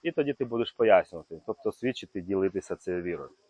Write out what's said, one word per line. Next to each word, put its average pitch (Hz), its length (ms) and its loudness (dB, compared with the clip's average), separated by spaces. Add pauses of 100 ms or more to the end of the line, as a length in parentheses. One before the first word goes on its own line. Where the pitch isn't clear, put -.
і 165 80 -2
тоді 143 220 0
ти 131 120 -4
будеш 117 260 -2
пояснювати, 87 720 4
тобто 107 260 -4
свідчити, 113 500 -6
ділитися 95 540 -2
цією 90 280 -6
вірою. 78 260 -6 (200)